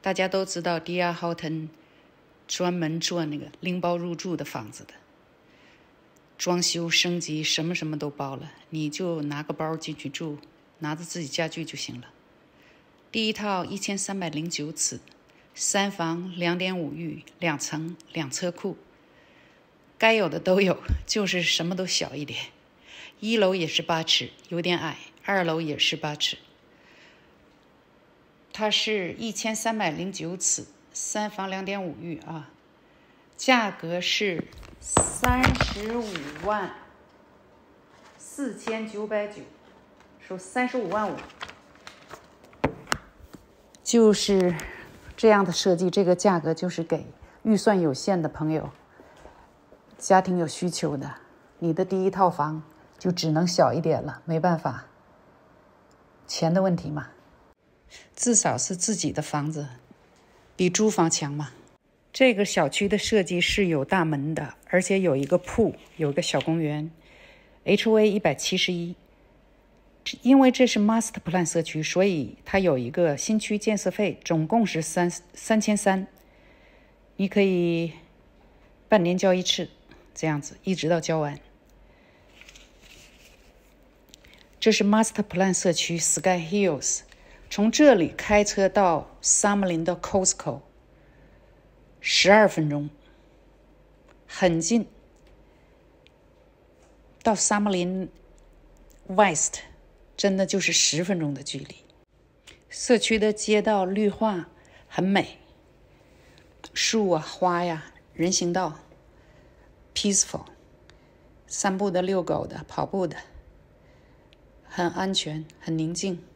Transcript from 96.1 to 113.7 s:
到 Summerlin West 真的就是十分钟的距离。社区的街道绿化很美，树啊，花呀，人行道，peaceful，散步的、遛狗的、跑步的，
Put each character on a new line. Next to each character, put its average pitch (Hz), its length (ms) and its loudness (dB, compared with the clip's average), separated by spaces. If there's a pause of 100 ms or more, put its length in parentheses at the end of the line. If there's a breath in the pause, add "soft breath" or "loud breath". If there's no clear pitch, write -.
到 220 140 4
Summerlin 185 720 0 (1000)
West 190 520 2 (580)
真 196 180 2
的 190 120 0
就 196 120 0
是 160 140 0
十 - 300 2
分 180 160 -2
钟 151 140 -2
的 135 100 -10
距 - 160 -8
离。 147 160 -14 (920 loud breath)
社 - 280 2
区 220 220 2
的 214 120 4
街 214 300 2
道 208 240 2
绿 202 240 0
化 196 400 -2 (380 soft breath)
很 - 160 -2
美， 196 340 2 (1400 soft breath)
树 208 380 2
啊， 160 100 2
花 175 420 0
呀， 165 300 -6 (220)
人 170 160 0
行 175 200 0
道， 175 280 -2 (1120 soft breath)
peaceful， - 520 -2 (1000 soft breath)
散 190 320 -2
步 202 140 0
的、 180 100 0
遛 185 220 0
狗 156 240 -2
的、 - 200 -12
跑 - 160 -4
步 185 220 -2
的， 151 100 -6 (1500 soft breath)